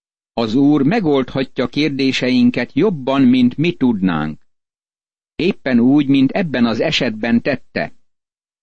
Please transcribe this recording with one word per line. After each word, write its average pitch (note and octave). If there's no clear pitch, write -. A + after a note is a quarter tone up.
Az A#2
Úr C#3+
megoldhatja C#3
kérdéseinket C3
jobban, C#3
mint B2
mi E3+
tudnánk. F2+
Éppen C#3
úgy, C3+
mint C3+
ebben C3
az A2+
esetben A#2+
tette. G2